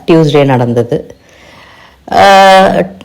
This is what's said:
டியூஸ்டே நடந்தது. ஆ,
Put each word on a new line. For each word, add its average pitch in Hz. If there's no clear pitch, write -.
டியூஸ்டே 147
நடந்தது. 120
ஆ, 190